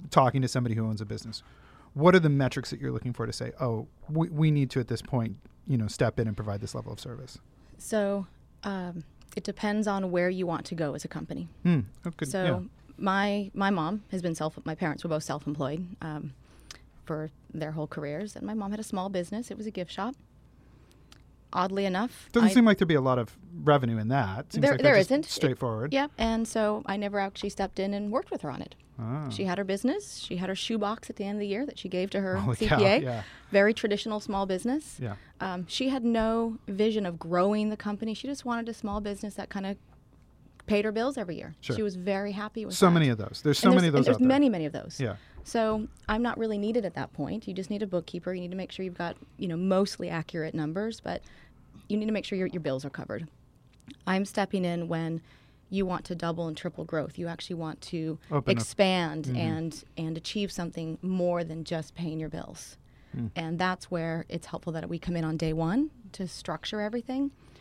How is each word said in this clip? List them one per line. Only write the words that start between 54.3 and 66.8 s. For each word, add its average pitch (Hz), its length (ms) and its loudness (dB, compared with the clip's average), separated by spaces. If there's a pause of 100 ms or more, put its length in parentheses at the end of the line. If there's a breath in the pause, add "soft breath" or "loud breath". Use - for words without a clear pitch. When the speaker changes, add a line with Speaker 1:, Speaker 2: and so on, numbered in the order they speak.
Speaker 2:
in 175 200 -2
when 165 360 -2 (480 soft breath)
you 190 160 0
want 180 180 -4
to 180 100 -6
double 170 320 -2
and 156 100 -6
triple 165 280 -8
growth. 156 340 -4
You 175 80 -4
actually 170 300 -8
want 160 240 -8
to 160 380 -4 (120)
Speaker 1:
Open 147 200 2
up. 117 100 4
Speaker 2:
expand 170 640 2
Speaker 1:
Mm-hmm. 127 120 -2
Speaker 2:
and, 160 480 -2 (120)
and 160 200 -4
achieve 196 360 -4
something 165 480 -6
more 175 420 0
than 160 220 -6
just 160 320 -6
paying 160 240 -4
your 156 80 -6
bills. - 480 -12 (400 soft breath)
Speaker 1:
Mm. 117 180 -4
Speaker 2:
And 165 240 -4
that's 185 320 -2
where 165 380 -2
it's 170 180 -8
helpful - 280 -8
that 165 140 -6
we 170 100 -4
come 170 180 -4
in 165 80 0
on 160 120 -2
day 160 180 0
one 185 360 0 (220)
to 185 160 -8
structure - 520 -6